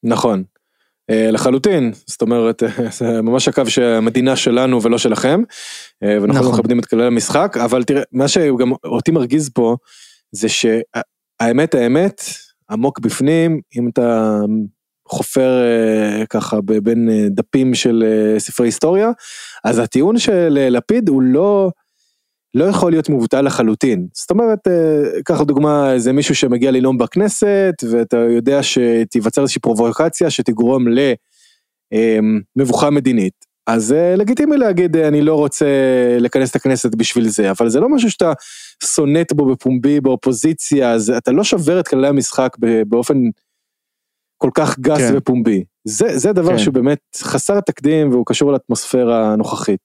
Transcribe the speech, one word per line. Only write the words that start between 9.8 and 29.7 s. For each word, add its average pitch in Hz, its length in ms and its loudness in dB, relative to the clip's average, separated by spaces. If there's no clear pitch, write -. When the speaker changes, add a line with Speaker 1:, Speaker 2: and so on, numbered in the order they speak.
Speaker 1:
זה 104 160 -4
שהאמת, 117 1300 -4
האמת, 143 480 0
עמוק 120 280 -2
בפנים, 156 600 0
אם 120 120 -4
אתה 113 500 0
חופר, 131 540 0
אה, 110 640 0
ככה 107 340 -4
ב-, 107 180 0
בין, 113 320 0
אה, 107 200 2
דפים 127 440 0
של, 117 300 2
אה, 107 60 0
ספרי - 260 -2
היסטוריה, 185 440 0
אז 113 140 0
הטיעון 202 400 0
של, 175 420 2
אה, 135 100 2
לפיד 208 380 0
הוא 135 140 2
לא, 185 480 2
לא 139 100 2
יכול 185 280 2
להיות 160 160 0
מבוטל 131 320 0
לחלוטין. 117 720 0
זאת - 160 -10
אומרת, 220 280 2
אה, 185 40 2
קח 156 160 0
דוגמה, 147 520 2
איזה 127 200 2
מישהו 147 220 0
שמגיע 127 360 0
לנאום 127 280 2
בכנסת, 196 760 0
ואתה 117 260 0
יודע 117 460 2
שתיווצר 117 800 0
איזושהי - 180 -2
פרובוקציה 117 680 0